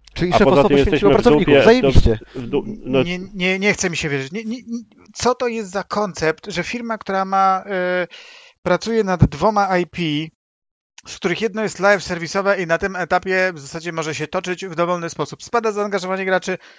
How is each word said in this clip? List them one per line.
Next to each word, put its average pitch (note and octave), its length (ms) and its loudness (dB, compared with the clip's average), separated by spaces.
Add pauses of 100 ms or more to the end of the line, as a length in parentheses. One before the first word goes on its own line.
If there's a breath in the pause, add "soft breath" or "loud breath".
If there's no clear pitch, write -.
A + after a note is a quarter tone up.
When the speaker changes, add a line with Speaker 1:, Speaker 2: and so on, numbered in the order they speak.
(120)
Speaker 1:
Czyli F3 200 -2
Speaker 2:
A - 40 4
Speaker 1:
szef G#3 100 6
Speaker 2:
poza C#3 140 6
Speaker 1:
osobo - 80 4
Speaker 2:
tym C#3+ 80 4
Speaker 1:
poświęciło C#3 160 4
Speaker 2:
jesteśmy G3+ 160 4
w - 40 6
Speaker 1:
pracowników, D3+ 400 4
Speaker 2:
dupie, C#3 120 8
Speaker 1:
zajebiście. C3+ 540 6 (140)
Speaker 2:
to - 60 -8
w A#2+ 80 -8
du-, C3 160 -2 (220)
no C3 180 2
Speaker 3:
Nie, F3+ 160 -6 (140)
nie, F#3 260 -2
nie G3 140 2
chce - 160 -2
mi D#3 80 -8
się D#3+ 120 -4
wierzyć. C3+ 220 -4
Nie, A3 120 -8
nie, A3 140 -8 (100)
nie, A#3 120 -10 (340)
co B3 220 0
to B3 120 -4
jest A3+ 240 -6
za F#3+ 120 -6
koncept, E3 680 -4
że E3+ 120 -6
firma, A#3 340 -8
która F#3+ 280 -4
ma, F#3+ 400 0
e, F3+ 420 -2 (560 loud breath)
pracuje G#3+ 400 0
nad F#3 220 4
dwoma F#3+ 520 2
I F3+ 100 0
P, - 140 -8 (1080)
z - 100 -16
których F3 240 -4
jedno G#3+ 220 -4
jest F#3+ 160 -6
live G3 240 2
serwisowe F#3 580 -2
i E3+ 60 -6
na E3 100 0
tym F#3+ 180 -4
etapie F#3 580 0
w D#3 60 -14
zasadzie D#3+ 320 -12
może D#3+ 240 -6
się D3 120 -8
toczyć F3+ 380 -6
w E3+ 100 -10
dowolny E3+ 340 -2
sposób. - 340 -10
Spada A3+ 280 -2
zaangażowanie F#3+ 540 -4
graczy, F#3 320 -2 (220 soft breath)